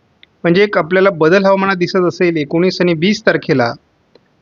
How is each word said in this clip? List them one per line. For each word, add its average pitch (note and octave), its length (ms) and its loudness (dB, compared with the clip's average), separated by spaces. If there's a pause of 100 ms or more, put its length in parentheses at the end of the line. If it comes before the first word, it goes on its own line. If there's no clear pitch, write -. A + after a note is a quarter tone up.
(440)
म्हणजे F3 200 2
एक G#3 140 -2
आपल्याला F#3 320 2
बदल F3 360 2
हवामानात G3 300 2
दिसत F3+ 320 -2
असेल. E3+ 300 -2
एकोणीस E3+ 440 -2
आणि F3+ 120 0
वीस F#3 320 -2
तारखेला B2+ 480 0 (680)